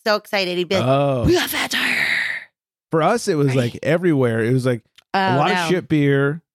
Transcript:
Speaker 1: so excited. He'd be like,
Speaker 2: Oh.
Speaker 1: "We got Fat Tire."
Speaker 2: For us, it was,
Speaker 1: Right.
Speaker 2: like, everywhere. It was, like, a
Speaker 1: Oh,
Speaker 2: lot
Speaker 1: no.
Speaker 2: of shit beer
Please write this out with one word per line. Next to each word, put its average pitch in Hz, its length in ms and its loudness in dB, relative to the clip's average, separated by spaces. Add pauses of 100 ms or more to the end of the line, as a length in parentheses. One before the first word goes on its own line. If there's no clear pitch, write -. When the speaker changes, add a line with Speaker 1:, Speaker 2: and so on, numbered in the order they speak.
Speaker 1:
so 214 100 2
excited. 190 400 -4
He'd 180 120 -2
be 196 80 0
like, 160 100 0
Speaker 2:
Oh. 135 400 2
Speaker 1:
"We 339 80 4
got 349 160 0
Fat - 200 -4
Tire." - 360 -2 (840)
Speaker 2:
For 160 120 0
us, 214 260 0
it 190 60 0
was, 143 140 2
Speaker 1:
Right. 131 80 0
Speaker 2:
like, 120 260 -2
everywhere. 139 600 0
It 117 120 0
was, 127 100 0
like, 123 180 -2 (300)
a 190 220 2
Speaker 1:
Oh, - 20 2
Speaker 2:
lot 147 180 2
Speaker 1:
no. 180 100 0
Speaker 2:
of 160 40 -2
shit 170 200 -2
beer 143 540 2 (120)